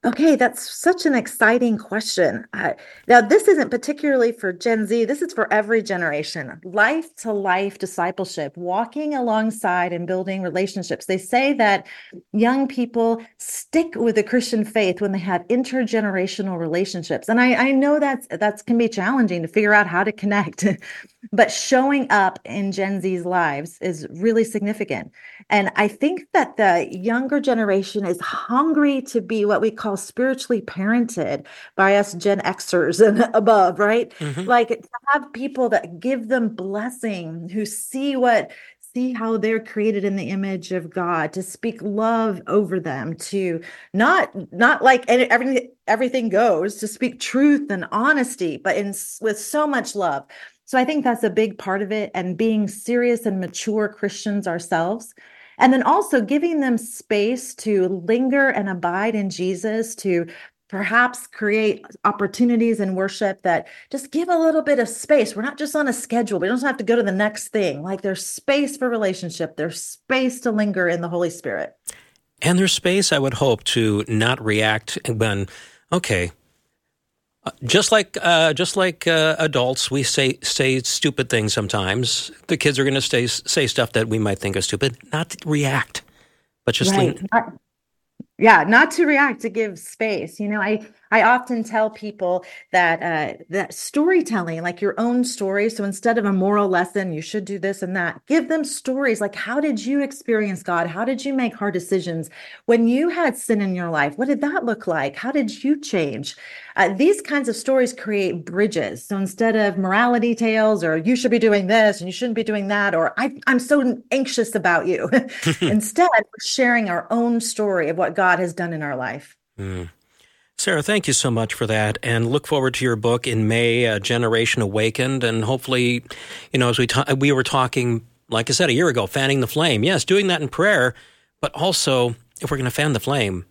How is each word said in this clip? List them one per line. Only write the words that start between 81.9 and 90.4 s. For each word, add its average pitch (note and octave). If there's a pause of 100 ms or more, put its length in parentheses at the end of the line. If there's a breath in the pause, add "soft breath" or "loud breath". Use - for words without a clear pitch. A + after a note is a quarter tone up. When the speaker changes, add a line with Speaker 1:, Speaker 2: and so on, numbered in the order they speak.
Speaker 2:
The D#3+
kids C#3
are C#3
gonna C3+
say, B2
say -
stuff A2+
that A2+
we A2
might G#2
think G2
is F#2+
stupid. B2 (120)
Not D#3
to -
react, C#3+ (640 soft breath)
but A#2+
just -
Speaker 1:
Right. F#3+
Speaker 2:
lean- F#3+
Speaker 1:
Not, - (800)
yeah, G#3
not A#3
to E4+
react, C#4
to A3+
give G3+
space. G3+